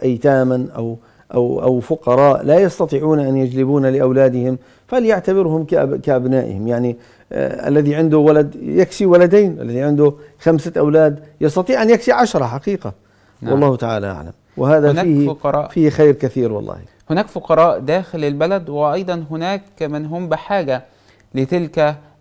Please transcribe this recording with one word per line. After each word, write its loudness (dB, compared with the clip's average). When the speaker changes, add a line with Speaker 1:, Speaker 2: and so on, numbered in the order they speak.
Speaker 1:
أيتاما 0
أو، -8
أو، -2
أو 2
فقراء 2
لا 4
يستطيعون 0
أن -2
يجلبون 0
لأولادهم 2
فليعتبرهم 0
كأب-، 0
كأبنائهم، -2
يعني، -2
آه، -4
الذي 2
عنده 2
ولد 4
يكسي -2
ولدين، 4
الذي -6
عنده 2
خمسة 0
أولاد 2
يستطيع 0
أن 2
يكسي 2
عشرة 2
حقيقة. -6
Speaker 2:
نعم. -2
Speaker 1:
والله 2
تعالى -4
أعلم، -12
وهذا 4
Speaker 2:
هناك 0
Speaker 1:
فيه، 2
Speaker 2:
فقراء، -4
Speaker 1:
فيه 2
خير 4
كثير -2
والله. -8
Speaker 2:
هناك -2
فقراء 2
داخل -4
البلد، -2
وأيضًا -4
هناك -8
من -6
هم -8
بحاجة -4
لتلك -2